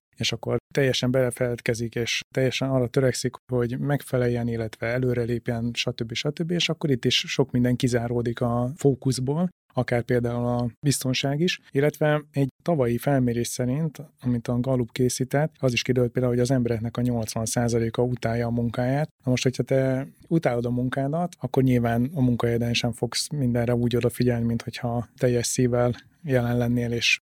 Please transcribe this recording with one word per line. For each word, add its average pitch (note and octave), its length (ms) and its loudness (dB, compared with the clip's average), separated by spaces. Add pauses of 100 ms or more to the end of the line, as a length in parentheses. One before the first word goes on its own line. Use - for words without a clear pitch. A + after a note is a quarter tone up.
(160)
és - 160 -2
akkor A#2+ 260 -2 (160)
teljesen C3 380 2
belefeledkezik, A#2+ 840 0
és A#2 240 -2 (140)
teljesen C3 360 0
arra B2+ 180 2
törekszik, C3 480 0 (160)
hogy B2 260 0
megfeleljen, B2 720 0
illetve A2+ 400 -4
előrelépjen, A#2+ 840 -2
stb. A#2+ 400 -6
stb. D#3+ 380 -4
És F3 180 -2
akkor D#3 220 -2
itt B2 140 0
is B2+ 100 2 (120)
sok - 240 0
minden B2 240 2
kizáródik A#2+ 640 -2
a A#2+ 340 0
fókuszból, C#3 720 0 (240)
akár A#2+ 300 0
például A#2+ 420 0
a A#2+ 240 0 (100)
biztonság C#3 600 0
is, F3+ 200 0 (120)
illetve D3 600 2
egy C#3 180 0 (120)
tavalyi B2+ 360 0
felmérés B2 500 2
szerint, C#3 540 -4 (180)
amit A#2+ 280 -2
a A#2+ 120 0
Gallup B2 320 0
készített, C3 680 0
az C3 140 2
is A#2 80 0
kiderült B2 300 2
például, B2+ 220 0
hogy B2 100 2
az B2 80 0
embereknek A#2 460 0
a B2 40 -2
nyolcvan A#2 440 -2
százaléka A#2 580 0
utálja A#2+ 440 -2
a A#2 40 -2
munkáját. B2 580 0 (140)
Na C3 60 0
most, B2+ 140 2
hogyha B2+ 200 0
te C3 440 0 (200)
utálod B2 380 2
a A#2+ 40 0
munkádat, C3+ 680 -2
akkor C3 240 2
nyilván A#2+ 500 2
a C#3+ 80 0
munkahelyeden A#2+ 520 2
sem A#2 180 -2
fogsz - 380 -4
mindenre B2 460 0
úgy A#2+ 200 0
odafigyelni, A#2+ 500 2
mint A#2 160 0
hogyha A#2+ 460 -6 (100)
teljes A#2+ 300 2
szívvel B2 460 2 (300)
jelen B2 340 2
lennél, A#2+ 340 0
és - 360 0